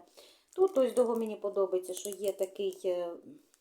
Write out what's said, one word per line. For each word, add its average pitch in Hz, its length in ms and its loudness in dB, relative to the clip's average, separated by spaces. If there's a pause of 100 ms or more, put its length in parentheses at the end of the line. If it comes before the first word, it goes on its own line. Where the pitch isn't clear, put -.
(540)
Тут 370 240 4
ось 247 140 4
того 233 240 2
мені 220 200 -4
подобається, 185 580 0
що - 160 -8
є 190 220 -2
такий, 190 520 -4
е, 175 280 -2 (480)